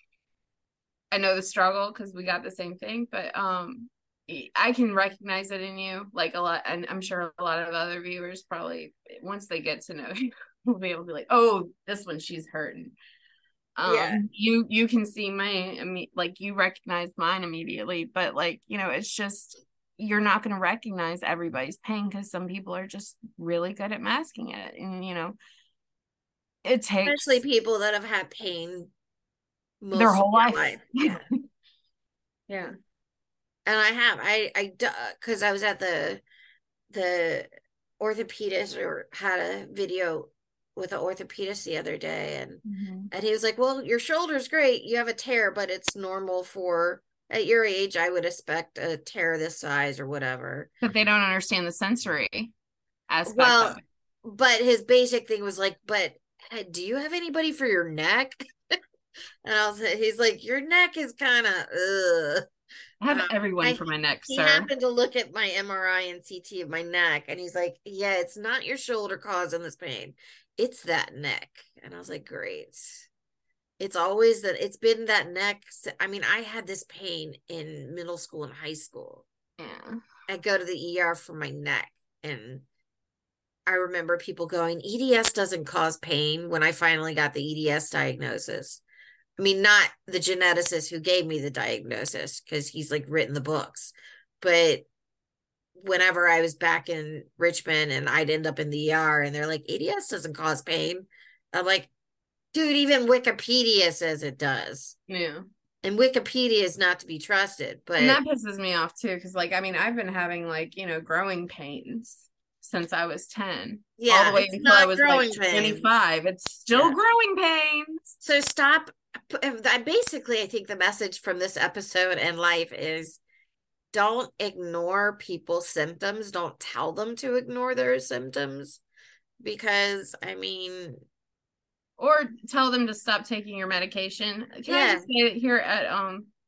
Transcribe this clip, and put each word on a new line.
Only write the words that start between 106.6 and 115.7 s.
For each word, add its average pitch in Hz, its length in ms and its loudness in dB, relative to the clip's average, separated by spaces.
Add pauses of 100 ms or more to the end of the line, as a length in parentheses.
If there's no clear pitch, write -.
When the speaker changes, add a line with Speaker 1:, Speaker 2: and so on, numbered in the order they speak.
Speaker 2:
is 180 140 0
not 180 240 2
to - 60 -12
be 160 120 -8
trusted, 190 680 -2
but 170 140 0
Speaker 1:
And 254 100 6
that 277 140 4
pisses 220 340 -4
me 190 160 -2
off 170 200 -2
too, 185 240 -4
'cause, 185 160 -12
like, 180 200 -2
I 185 60 2
mean, 190 140 -4
I've 214 220 0
been 190 160 -4
having, 175 340 -4
like, 165 300 -6
you 190 80 -10
know, 165 160 -4
growing 175 480 -2
pains - 800 -10 (320)
since 170 320 -6
I 170 140 0
was 165 220 -6
ten, 190 540 -8 (160)
all 226 60 -6
Speaker 2:
Yeah, 226 240 8
Speaker 1:
the 196 60 2
way 196 100 6
Speaker 2:
it's 190 80 -4
Speaker 1:
until - 220 6
I 269 60 12
Speaker 2:
not 190 80 8
Speaker 1:
was, 190 100 2
like, 285 100 6
Speaker 2:
growing 254 240 6
pains. 190 200 2
Speaker 1:
twenty-five. 208 760 4